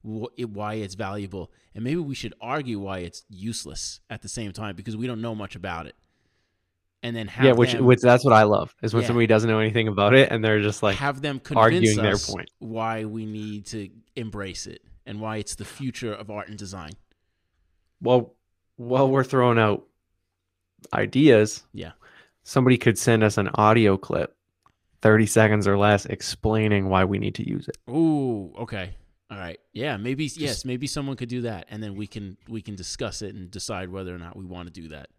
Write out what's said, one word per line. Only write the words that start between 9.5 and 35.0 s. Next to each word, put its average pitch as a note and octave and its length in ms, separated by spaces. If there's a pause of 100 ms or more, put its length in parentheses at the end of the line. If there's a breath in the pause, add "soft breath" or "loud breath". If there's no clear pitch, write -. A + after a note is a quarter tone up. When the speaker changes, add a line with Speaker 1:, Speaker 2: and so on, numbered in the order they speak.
Speaker 2:
anything A2 300
about G#2 260
it C3 180
and A2+ 100
they're G#2+ 200
just, G#2 200
like, G2+ 140
Speaker 1:
have C3+ 240
them C#3 180
convince A#2 240
Speaker 2:
arguing A2+ 360
their G#2 160
Speaker 1:
us - 140
Speaker 2:
point. - 300
Speaker 1:
why A2 460
we G#2+ 220
need G#2+ 400
to G2+ 240 (260)
embrace G2+ 500
it - 160 (240)
and G#2 140
why A2 160
it's - 180
the G#2 100
future B2 480
of G#2 180
art G#2 180
and G#2 100
design. F#2 340 (1080)
Speaker 2:
Well, B2 340 (420)
while B2+ 340
we're C3+ 140
throwing B2 340
out G#2+ 280 (1080)
ideas, A2 680 (120)
Speaker 1:
Yeah. F2 180 (520 soft breath)
Speaker 2:
somebody B2+ 340
could A#2 200
send A2+ 240
us G#2+ 160
an G2 160
audio G#2+ 420
clip, - 380 (680)
thirty A2 220
seconds G#2 420
or G2+ 120
less, G2+ 260
explaining G#2 840
why F#2+ 140
we G2 140
need G2+ 180
to - 120
use - 200
it. - 100 (100)
Speaker 1:
Ooh, C3+ 680
okay. G2 360 (360)
All G2+ 80
right. F2 200 (140)
Yeah, B2 240
maybe, C3 300
Speaker 2:
Just C#3 120
Speaker 1:
yes, C#3 280
maybe B2+ 200
someone C#3 300
could B2 140
do B2 120
that, A2 280
and G#2+ 120
then G#2 120
we G#2 120
can, G2+ 300 (120)
we A2 120
can G#2 140
discuss G2+ 480
it G2 120
and F2+ 160
decide F#2+ 380
whether F#2 260
or F2 40
not E2+ 180
we F#2+ 80
wanna F2 260
do E2 180
that. D2 200 (100)